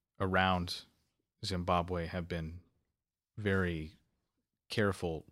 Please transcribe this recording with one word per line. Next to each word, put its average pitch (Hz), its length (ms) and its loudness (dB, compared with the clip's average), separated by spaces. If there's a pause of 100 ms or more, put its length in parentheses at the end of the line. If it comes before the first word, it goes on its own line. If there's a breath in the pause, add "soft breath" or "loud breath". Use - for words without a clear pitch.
(180)
around 92 640 2 (640)
Zimbabwe 87 600 0
have 87 200 -4
been 85 320 -6 (800)
very 90 540 0 (760)
careful 92 640 0